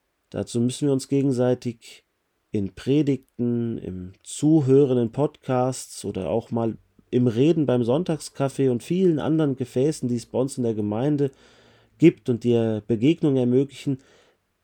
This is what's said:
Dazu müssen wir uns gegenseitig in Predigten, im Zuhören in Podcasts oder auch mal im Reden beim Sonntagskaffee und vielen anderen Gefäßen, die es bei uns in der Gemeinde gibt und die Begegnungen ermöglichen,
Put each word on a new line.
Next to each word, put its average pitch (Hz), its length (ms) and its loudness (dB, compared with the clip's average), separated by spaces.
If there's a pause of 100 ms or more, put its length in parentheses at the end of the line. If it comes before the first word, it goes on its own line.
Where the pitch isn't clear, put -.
(300)
Dazu 101 300 -4
müssen 127 280 -2
wir 139 40 2
uns 135 160 -4
gegenseitig 127 960 -2 (460)
in 98 240 -4
Predigten, 123 1040 -2
im 92 340 -12 (100)
Zuhören 139 760 4
in 117 160 0
Podcasts 131 920 -4
oder 95 260 -6
auch 113 200 -2
mal 113 280 -4 (360)
im 123 140 2
Reden 147 360 2
beim 123 200 2
Sonntagskaffee 139 840 -2
und 120 120 -2
vielen 175 380 2
anderen 143 340 0
Gefäßen, 131 540 -2
die 120 80 -2
es 113 100 -8
bei - 100 -6
uns 131 220 -2
in 127 60 -2
der 113 100 0
Gemeinde 127 560 -2 (680)
gibt - 320 4
und 117 140 -2
die 113 460 2
Begegnungen 135 480 2
ermöglichen, 131 600 0 (640)